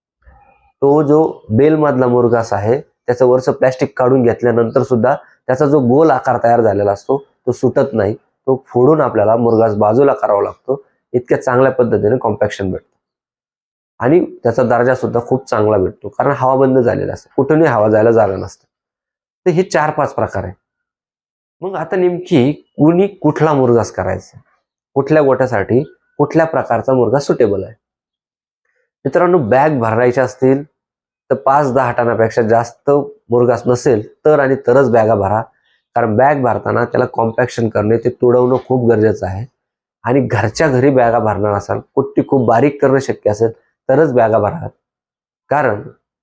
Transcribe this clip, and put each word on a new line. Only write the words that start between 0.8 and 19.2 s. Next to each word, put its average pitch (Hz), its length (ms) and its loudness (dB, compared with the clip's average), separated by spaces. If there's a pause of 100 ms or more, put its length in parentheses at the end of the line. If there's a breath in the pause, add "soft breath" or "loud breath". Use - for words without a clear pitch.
तो 143 220 2
जो 151 460 0
बेलमधला 139 580 2
मुरघास 120 460 0
आहे, 107 280 -2
त्याचं - 440 -4
वरचं 131 260 2
प्लॅस्टिक - 480 -2
काढून 127 240 2
घेतल्यानंतर 117 600 0
सुद्धा 123 320 0 (320 loud breath)
त्याचा 139 180 0
जो 143 140 2
गोल 139 320 2
आकार 127 320 -2
तयार 117 180 2
झालेला 101 300 0
असतो, 131 260 -4
तो - 340 -8
सुटत - 420 -2
नाही. 107 220 -2
तो - 520 -6
फोडून 147 340 2
आपल्याला 110 340 0
मुरघास 113 400 0
बाजूला 117 380 2
करावा 104 280 -2
लागतो. 101 420 -8 (300 soft breath)
इतक्या 127 280 -2
चांगल्या 127 300 0
पद्धतीने 107 460 0
कॉम्पॅक्शन 104 540 -4
भेटतं - 240 -12 (1040)
आणि 151 260 2 (180)
त्याचा 120 200 0
दर्जा 120 320 2
सुद्धा 117 320 -2
खूप 131 220 -4
चांगला 107 280 0
भेटतो, 95 320 -4
कारण 131 220 -2
हवा 131 240 0
बंद 131 240 2
झालेला 98 340 -2
असतो, - 220 -18
कुठूनही 156 320 2
हवा 110 220 2
जायला 107 220 4
जागा 104 240 2
नसते. 95 300 -12 (800)